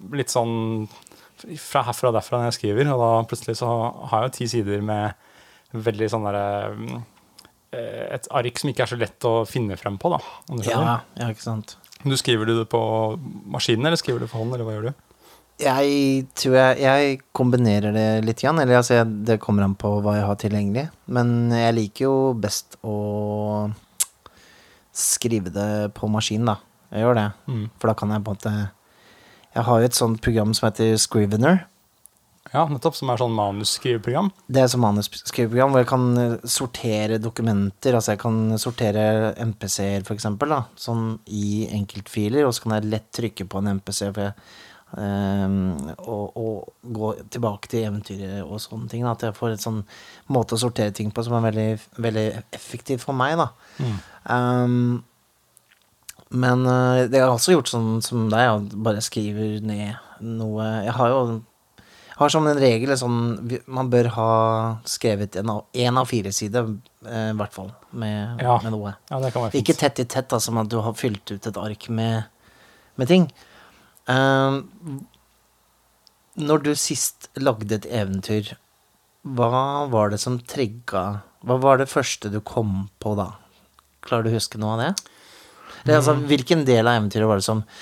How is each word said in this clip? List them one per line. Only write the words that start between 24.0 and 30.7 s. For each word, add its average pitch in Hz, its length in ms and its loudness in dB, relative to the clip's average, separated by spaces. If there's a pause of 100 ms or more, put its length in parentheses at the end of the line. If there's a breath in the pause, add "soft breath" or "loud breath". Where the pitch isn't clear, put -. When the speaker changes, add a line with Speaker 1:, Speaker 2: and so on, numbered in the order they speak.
Speaker 2:
skrive 107 600 -2
det 104 400 -2
på - 160 -4
maskin, 110 360 0
da. 107 100 2 (360)
Jeg 107 120 -2
gjør 123 140 4
det. 104 80 0 (220)
Speaker 1:
Mm. 113 160 -4 (140)
Speaker 2:
For 113 120 0
da 110 80 0
kan 104 160 -2
jeg 107 100 -4
på 107 80 -6
en 98 60 -8
måte, 107 140 -4 (1000 soft breath)
jeg 117 120 0
har 117 160 6
jo 123 80 4
et - 80 0
sånt 113 240 0
program 110 320 2
som 110 140 0
heter 110 280 2